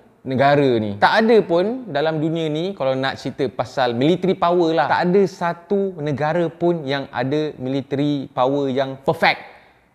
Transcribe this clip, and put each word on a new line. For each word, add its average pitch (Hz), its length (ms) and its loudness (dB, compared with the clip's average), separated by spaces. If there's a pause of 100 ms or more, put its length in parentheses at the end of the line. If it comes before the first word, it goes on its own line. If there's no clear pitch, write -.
(220)
negara 135 560 2
ni. 104 240 -2
Tak 190 240 4
ada 226 160 6
pun 196 480 -2
dalam 156 320 -2
dunia 165 240 -2
ni, 165 320 -4
kalau 135 160 -2
nak 131 240 -4
cerita 131 320 -4
pasal 123 480 -2
military 180 400 2
power 175 320 2
lah, 160 160 2
tak 143 240 0
ada 196 160 4
satu 180 720 -4
negara 151 480 -2
pun 170 400 -2
yang 139 240 -4
ada 143 480 -2
military 135 720 -2
power 135 400 0
yang 135 320 -2
perfect, 160 400 0 (520)